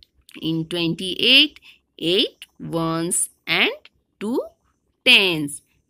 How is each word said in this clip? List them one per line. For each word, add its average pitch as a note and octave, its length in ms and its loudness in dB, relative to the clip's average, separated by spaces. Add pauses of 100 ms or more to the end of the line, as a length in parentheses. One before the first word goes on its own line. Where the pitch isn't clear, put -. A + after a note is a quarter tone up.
(420)
In D#3+ 240 -4
twenty-eight, F3+ 960 2 (380)
eight G3+ 480 -2 (140)
ones E3 680 -4 (180)
and F#3+ 240 0 (480)
two A#3+ 220 -4 (640)
tens. F3+ 560 2 (280)